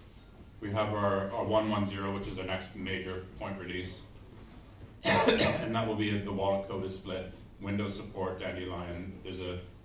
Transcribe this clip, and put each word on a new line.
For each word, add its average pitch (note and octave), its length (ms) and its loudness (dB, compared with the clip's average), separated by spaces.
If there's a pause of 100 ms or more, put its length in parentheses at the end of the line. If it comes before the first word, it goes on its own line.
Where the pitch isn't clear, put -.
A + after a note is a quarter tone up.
(600)
We G#2 120 -4
have G#2+ 200 2
our, G2 380 4
our A2 140 0
one G#2+ 260 4
one G#2 160 4
zero, G2 320 0
which G2 80 -4
is F#2+ 140 -4
our F#2 40 -4
next F#2+ 300 -4
major F#2 500 -4 (140)
point G2 220 -4
release. F2+ 400 -6 (1000)
<coughs> - 260 8 (340)
And A2+ 120 0
that A2+ 120 2
will G#2+ 80 2
be G2+ 240 2
the G2+ 140 -2
wallet G2 360 2
code F#2+ 160 -4
is F#2+ 120 -4
split, F#2 360 -6 (280)
Windows G2+ 340 0
support, F#2+ 460 -4
Dandelion. F#2 720 -4 (100)
There's F#2 180 -6
a, F2+ 200 -4 (240)